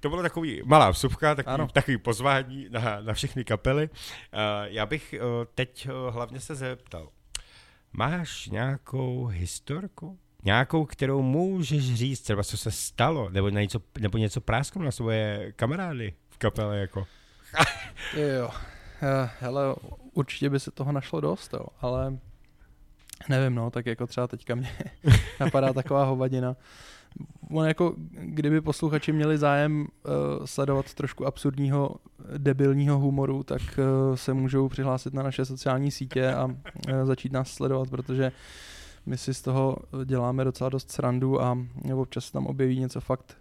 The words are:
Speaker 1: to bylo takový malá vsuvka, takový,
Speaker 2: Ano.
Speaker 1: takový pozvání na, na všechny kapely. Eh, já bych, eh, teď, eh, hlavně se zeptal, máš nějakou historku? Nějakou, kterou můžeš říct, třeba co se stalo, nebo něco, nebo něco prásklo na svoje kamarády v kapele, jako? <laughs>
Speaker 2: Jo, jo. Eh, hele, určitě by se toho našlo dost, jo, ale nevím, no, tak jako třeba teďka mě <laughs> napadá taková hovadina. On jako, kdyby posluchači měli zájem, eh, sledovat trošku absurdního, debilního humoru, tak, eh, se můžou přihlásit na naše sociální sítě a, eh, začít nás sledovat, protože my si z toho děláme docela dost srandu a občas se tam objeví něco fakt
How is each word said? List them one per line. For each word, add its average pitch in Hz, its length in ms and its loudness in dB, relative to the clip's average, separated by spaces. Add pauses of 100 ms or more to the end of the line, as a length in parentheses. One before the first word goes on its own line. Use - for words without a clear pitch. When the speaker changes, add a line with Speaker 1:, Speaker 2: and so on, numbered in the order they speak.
Speaker 1:
to 147 80 -2
bylo 175 140 -2
takový 160 420 -2
malá 131 260 10
vsuvka, 143 440 2
takový, 135 200 -4
Speaker 2:
Ano. 147 180 -2
Speaker 1:
takový 131 260 2
pozvání 131 720 0
na, 113 300 -2
na 107 140 -4
všechny 127 300 -4
kapely. 139 460 0 (420)
Eh, - 60 -6 (260)
já 107 220 -4
bych, 147 260 -6
eh, - 60 -8 (360)
teď, - 360 -6
eh, 131 200 -6
hlavně 120 300 -8
se 156 140 -12
zeptal, 127 540 -10 (840)
máš 151 560 -2
nějakou 127 760 -2
historku? 147 920 -6 (260)
Nějakou, 160 400 4
kterou 135 380 0
můžeš 147 720 2
říct, 123 260 0
třeba 101 240 0
co - 120 -6
se 110 140 -4
stalo, 123 600 0
nebo 98 180 2
něco, 101 320 0 (200)
nebo 107 180 0
něco 110 220 0
prásklo 135 420 -2
na 143 80 0
svoje 107 680 -2
kamarády 135 560 -2 (160)
v - 100 -20
kapele, 104 400 0
jako? 98 280 -4 (520)
<laughs> - 580 -2
Speaker 2:
Jo, 151 120 0
jo. 127 220 -2 (520)
Eh, 135 280 2 (100)
hele, 127 220 -2 (500)
určitě 143 380 0
by 139 100 4
se - 100 -10
toho 139 220 -4
našlo 143 280 -2
dost, 151 320 -2
jo, - 140 -6 (140)
ale 131 380 -2 (1120)
nevím, 131 260 4
no, 117 160 0
tak 120 160 -4
jako 120 200 -2
třeba 123 200 -2
teďka 120 280 -4
mě 123 160 -4 (340)
<laughs> - 360 6
napadá 135 320 4
taková 139 320 2
hovadina. 127 520 0 (960)
On 156 160 4
jako, 165 280 4 (160)
kdyby 156 500 2
posluchači 151 520 0
měli 151 260 4
zájem, 147 480 4 (200)
eh, - 20 -8 (380)
sledovat 139 480 0
trošku 131 320 -4
absurdního, 139 720 0 (420)
debilního 139 600 4
humoru, 139 440 2
tak, 135 200 -2 (160)
eh, 135 380 4
se 131 180 -2
můžou 135 340 2
přihlásit 135 460 -2
na 135 80 -2
naše 135 220 -2
sociální 131 460 0
sítě 131 440 0
a, 131 140 0 (400)
eh, 131 180 2
začít 131 260 0
nás 131 200 -2
sledovat, 131 380 0
protože 131 420 0 (760)
my 131 120 -4
si - 160 -4
z - 80 -12
toho 135 340 2 (280)
děláme 131 400 0
docela 131 260 0
dost 131 200 -4
srandu 127 520 2
a 123 160 2 (360)
občas 131 300 -2
se - 80 -14
tam 135 140 -2
objeví 131 340 0
něco 127 200 -4
fakt - 400 -4